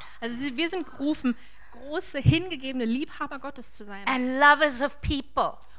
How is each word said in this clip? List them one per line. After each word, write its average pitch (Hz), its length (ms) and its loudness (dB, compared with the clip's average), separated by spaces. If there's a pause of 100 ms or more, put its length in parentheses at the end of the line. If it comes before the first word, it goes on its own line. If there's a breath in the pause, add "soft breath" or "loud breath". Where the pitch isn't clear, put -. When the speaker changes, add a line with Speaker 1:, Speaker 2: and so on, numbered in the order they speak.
(200 loud breath)
Speaker 1:
Also 240 180 -4
sie, 262 180 -4
wir 330 120 0
sind 349 180 -4
gerufen, 277 500 0 (360 soft breath)
große, 294 460 -6
hingegebene 269 680 2
Liebhaber 277 540 -4
Gottes 269 360 -10
zu 220 120 -12
sein. 202 200 -10
Speaker 2:
And 254 320 0
lovers 285 440 8
of - 180 -2
people. 269 560 0 (220 soft breath)